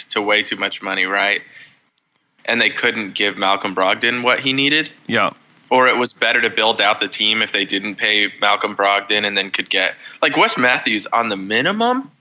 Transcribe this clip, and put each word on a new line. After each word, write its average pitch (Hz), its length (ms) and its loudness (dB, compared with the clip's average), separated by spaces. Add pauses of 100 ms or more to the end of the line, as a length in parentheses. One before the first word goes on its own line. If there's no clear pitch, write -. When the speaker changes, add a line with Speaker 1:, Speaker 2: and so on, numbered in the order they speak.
(100)
Speaker 1:
to 107 120 -2
way 104 200 2
too 104 140 -4
much 98 260 -6
money, 95 240 -2
right? 98 360 0 (1040)
And 117 160 0
they 107 100 2
couldn't 107 460 -4
give 101 220 -2
Malcolm 98 360 0
Brogdon 110 480 0
what 123 180 2
he 131 120 -2
needed. 143 360 0 (200)
Speaker 2:
Yeah. 104 220 2 (380)
Speaker 1:
Or 127 200 6
it 123 100 4
was 120 140 0
better 120 280 0
to 113 80 0
build 110 320 0
out 104 200 2
the 101 80 -2
team 110 340 -2
if 104 100 -2
they 101 120 0
didn't 98 320 -6
pay 104 440 0
Malcolm 104 360 0
Brogdon 101 500 0
and 101 100 -4
then 98 140 -2
could 98 180 -4
get, 95 260 0 (280)
like, 147 140 0
Wes 208 200 4
Matthews 127 500 0
on 117 220 0
the 101 80 -2
minimum. 196 720 0 (100)